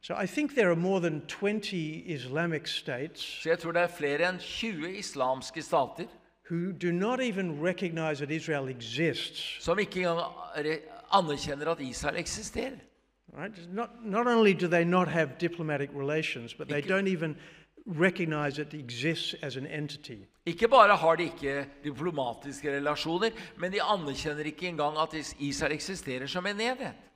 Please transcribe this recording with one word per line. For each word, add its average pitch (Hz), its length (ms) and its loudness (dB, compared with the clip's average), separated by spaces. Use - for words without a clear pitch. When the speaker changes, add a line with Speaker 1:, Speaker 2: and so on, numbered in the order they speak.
Speaker 1:
So - 120 -6
I 185 40 -2
think 302 280 -2
there 202 140 6
are 170 60 6
more 185 260 2
than 156 260 0
twenty 190 760 -2
Islamic 151 640 -2
states 143 540 -6
Speaker 2:
Så - 280 -6
jeg 170 100 6
tror 165 120 -4
det 170 100 4
er 175 60 4
flere 147 420 0
enn 180 100 -4
tjue 185 580 -6
islamske 131 640 -2
stater 147 440 0
Speaker 1:
who 175 200 -2
do 175 200 -2
not 208 280 0
even 185 460 -2
recognize 165 600 -2
that 139 60 -4
Israel 151 380 -2
exists. 123 920 -4
Speaker 2:
som 175 160 2
ikke 185 200 -2
engang 170 200 2
re-, 151 260 -2
anerkjenner 147 580 2
at 160 100 0
Israel 143 360 -4
eksisterer. 220 600 -6
Speaker 1:
Right? 175 360 -10
Not, 220 160 -4
not 214 220 2
only 226 260 8
do 175 140 2
they 170 180 6
not 180 220 6
have 160 220 2
diplomatic 156 540 -2
relations, 139 580 -2
but 143 140 -10
they 147 100 0
Speaker 2:
Ikke 147 120 -2
Speaker 1:
don't 196 80 2
even 160 280 0
recognize 156 720 0
it 151 120 -8
exists 143 680 -4
as 139 160 -8
an 135 100 -8
entity. 147 500 -8
Speaker 2:
Ikke 170 220 0
bare 220 280 10
har 165 200 6
de 170 80 0
ikke 139 420 -4
diplomatiske 143 920 -4
relasjoner, 156 540 0
men 180 140 -4
de 196 100 0
anerkjenner 151 640 -2
ikke 156 220 -6
engang 156 300 0
at 160 160 0
Is-, 151 260 -8
Israel 143 340 0
eksisterer 143 540 -6
som 180 180 -4
en 202 160 -2
enhet. 240 320 -2